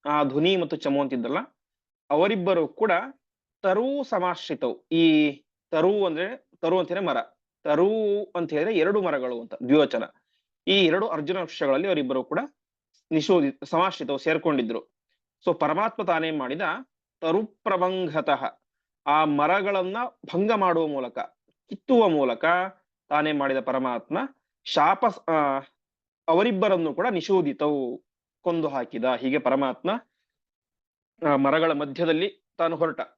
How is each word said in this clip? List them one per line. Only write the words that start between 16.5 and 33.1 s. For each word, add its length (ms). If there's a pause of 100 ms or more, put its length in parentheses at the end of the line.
ತರುಪ್ರಭಂಗತಃ, 1400 (460)
ಆ 180
ಮರಗಳನ್ನ 720 (380)
ಭಂಗ 180
ಮಾಡುವ 340
ಮೂಲಕ, 320 (500)
ಕಿತ್ತುವ 400
ಮೂಲಕ 360 (640)
ತಾನೇ 240
ಮಾಡಿದ 280
ಪರಮಾತ್ಮ 580 (460)
ಶಾಪ 420
ಸ-, 240
ಆ, 300 (680)
ಅವರಿಬ್ಬರನ್ನು 680
ಕೂಡ 160
ನಿಷೋದಿತವು, 960 (380)
ಕೊಂದು 260
ಹಾಕಿದ. 360
ಹೀಗೆ 340
ಪರಮಾತ್ಮ, 520 (1400)
ಆ, 100
ಮರಗಳ 360
ಮಧ್ಯದಲ್ಲಿ 840
ತಾನು 200
ಹೊರಟ. 240 (180)